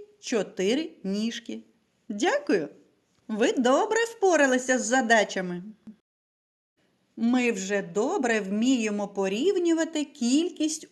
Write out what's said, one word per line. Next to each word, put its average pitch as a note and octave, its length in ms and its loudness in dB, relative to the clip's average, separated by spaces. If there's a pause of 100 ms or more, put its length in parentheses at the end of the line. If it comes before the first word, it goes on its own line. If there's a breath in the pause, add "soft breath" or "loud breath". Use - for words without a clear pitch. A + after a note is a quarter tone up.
(200)
чотири G#3+ 720 -2 (140)
ніжки. A3 560 -6 (500)
Дякую! A#3+ 600 0 (580)
Ви A3+ 240 0
добре G4 520 2
впоралися C#4 760 2
з G#3 60 -4
задачами. G#3+ 800 2 (1600)
Ми A#3+ 300 2
вже G3 300 -2
добре A3+ 600 0
вміємо G#3+ 680 0
порівнювати D#4+ 960 0
кількість D4+ 880 -2